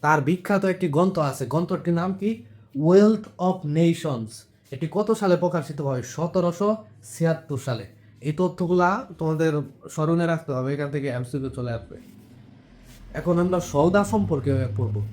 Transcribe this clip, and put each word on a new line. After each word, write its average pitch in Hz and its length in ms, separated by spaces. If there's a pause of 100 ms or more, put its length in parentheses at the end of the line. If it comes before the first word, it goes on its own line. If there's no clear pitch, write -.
তার 151 200
বিখ্যাত 180 440
একটি 185 240
গ্রন্থ 175 300
আছে, 139 280
গ্রন্থটির 170 480
নাম 180 200
কি? 214 280 (340)
Wealth 202 480 (140)
of 180 320
Nations। 156 600 (400)
এটি - 200
কত 208 200
সালে 202 260
প্রকাশিত 156 440
হয়? 135 220
সতেরোশো 175 760 (400)
ছিয়াত্তর 156 420
সালে। 110 280 (340)
এই 151 120
তথ্যগুলা 180 720 (140)
তোমাদের 160 440 (280)
স্মরণে 165 360
রাখতে 160 260
হবে, 131 220
এখান 143 160
থেকে 139 180
এমসিকিউ 127 400
চলে 123 240
আসবে। 113 240 (1160)
এখন 170 240
আমরা 180 220
সওদা 175 440
সম্পর্কে 139 720
পড়ব। 104 260 (100)